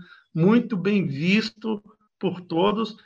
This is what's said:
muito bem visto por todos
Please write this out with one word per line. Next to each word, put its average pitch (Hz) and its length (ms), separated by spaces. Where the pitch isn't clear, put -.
muito 220 440
bem 196 280
visto 196 800
por 180 240
todos 196 640